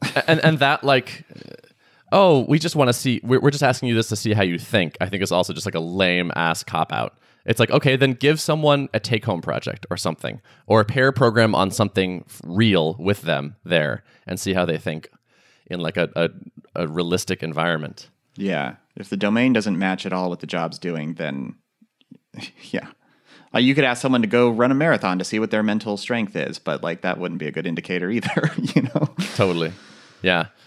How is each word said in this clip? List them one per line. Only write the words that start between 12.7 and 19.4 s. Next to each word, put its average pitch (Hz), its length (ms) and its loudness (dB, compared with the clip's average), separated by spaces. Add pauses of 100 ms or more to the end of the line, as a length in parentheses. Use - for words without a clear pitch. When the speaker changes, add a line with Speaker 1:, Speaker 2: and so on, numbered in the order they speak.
Speaker 2:
with 101 240 -2
them 73 420 -4
there 76 400 0 (220)
and 92 120 -8
see 98 140 -4
how 90 140 2
they 80 100 -2
think 80 320 -8 (560)
in, 90 160 -8
like, 80 160 -4
a, 85 180 0
a, 85 140 0 (460)
a 85 120 -2
realistic 87 560 -2
environment. 80 680 -4 (260)
Speaker 1:
Yeah. 82 380 -4 (220)
If 101 120 -16
the 104 80 -4
domain 113 380 2